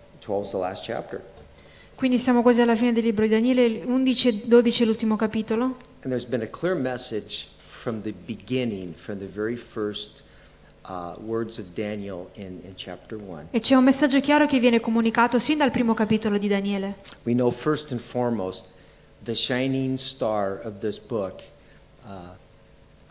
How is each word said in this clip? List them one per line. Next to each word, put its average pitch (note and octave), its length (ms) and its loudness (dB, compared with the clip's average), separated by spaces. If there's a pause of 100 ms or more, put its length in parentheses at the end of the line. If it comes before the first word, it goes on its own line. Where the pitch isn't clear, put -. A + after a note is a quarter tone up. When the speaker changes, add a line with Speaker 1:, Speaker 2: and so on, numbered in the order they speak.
(200)
Speaker 1:
twelve G2+ 240 -4
is G2 80 -12
the G#2 60 -4
last F#2 260 -6
chapter. - 360 -8 (720)
Speaker 2:
Quindi B3+ 240 2
siamo A#3+ 240 4
quasi A#3+ 180 6
alla A#3 140 6
fine A#3 180 2
del A3+ 120 2
libro A3 200 2
di G#3+ 60 2
Daniele, A#3 540 4
undici B3+ 440 2
e G#3 160 0
dodici A#3 380 6
è A3+ 40 4
l'ultimo A3 300 0
capitolo. A3 600 -2 (260)
Speaker 1:
And B2+ 100 -4
there's A#2+ 140 -2
been A#2 160 -2
a G#2+ 60 -6
clear - 260 -2
message B2 720 -6 (120)
from - 440 -8
the G#2+ 100 -6 (140)
beginning, G#2+ 680 -4
from G#2 240 -10
the F#2+ 100 -10
very G#2+ 280 -4
first, - 680 -8 (640)
uh, F2 260 -10 (100)
words A2+ 340 -4
of G2+ 160 -10
Daniel G2+ 600 -8
in, F#2 300 -12
in F#2 120 -16
chapter - 400 -12
one. F#2+ 360 -12
Speaker 2:
E A3+ 80 0
c'è C4+ 160 4
un B3+ 80 6
messaggio C4+ 360 4
chiaro D4 260 4
che C#4 120 2
viene A#3 220 6
comunicato A3+ 580 2
sin D4+ 200 0
dal C#4 120 4
primo A3+ 240 2
capitolo G#3+ 420 2
di G3+ 120 0
Daniele. G3 480 -2 (260)
Speaker 1:
We A#2 100 0
know B2 200 4
first C#3+ 400 -2
and A#2 80 -4
foremost A#2 680 -4 (560)
the A#2 120 -4
shining C3 640 0
star G#2 680 -2
of G#2 160 -10
this G#2 180 -4
book, G2 440 -6 (640)
uh, G#2 40 -16 (1000)